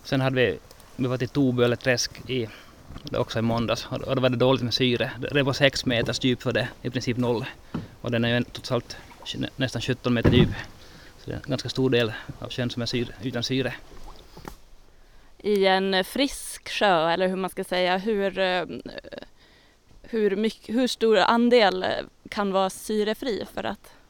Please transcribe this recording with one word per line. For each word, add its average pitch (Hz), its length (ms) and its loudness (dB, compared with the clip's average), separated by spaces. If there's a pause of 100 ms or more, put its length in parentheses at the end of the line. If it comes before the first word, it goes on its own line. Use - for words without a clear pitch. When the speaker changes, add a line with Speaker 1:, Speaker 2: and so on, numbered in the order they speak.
Speaker 1:
Sen 135 160 0
hade 131 160 0
vi, 113 220 2 (380)
vi 127 100 -2
var 123 120 -2
till 123 100 -4
Toböleträsk 123 1000 0
i, 120 180 -2 (640)
också 117 260 -2
i 110 40 0
måndags, 117 480 0
och, 127 100 -6
och 131 160 -2
då 123 60 2
var 127 60 4
det 123 80 2
dåligt 127 260 4
med 117 120 -2
syre. 120 440 2
Det, 127 100 -6
det 143 140 2
var 131 100 2
sex - 340 2
meters 117 380 0
djup 123 180 2
för 120 100 -2
det, 113 160 -2 (140)
i 123 80 -4
princip 120 260 -2
noll. 120 280 0 (560)
Och 117 100 -4
den 117 140 2
är 117 40 0
ju 120 80 2
en, 120 80 2
trots - 280 -8
allt - 240 -4 (400)
nä-, - 200 -4
nästan 120 260 -4
sjutton 123 320 0
meter 117 160 6
djup. 123 200 6 (680)
Så - 120 -14
det - 20 -6
är - 40 -8
en - 140 -10
ganska 123 180 -4
stor 131 220 0
del 120 220 2 (260)
av 113 120 -12
sjön 120 200 -4
som 117 120 -6
är 117 40 -4
syre, 120 360 -4
utan 120 200 -4
syre. 127 320 -2 (1600)
Speaker 2:
I 196 280 2
en 190 380 4
frisk - 640 -4
sjö, 170 420 4
eller 185 180 2
hur 185 80 -2
man 190 140 -4
ska 190 140 -8
säga, 180 340 0
hur, 196 400 -2
eh, 180 260 0 (1400)
hur 208 340 2
myck-, 220 380 -2
hur 254 120 4
stor 220 320 4
andel, 233 640 6
eh, - 60 -2 (400)
kan 202 240 -2
vara 190 180 2
syrefri 214 840 -4
för - 100 -8
att - 260 -8 (200)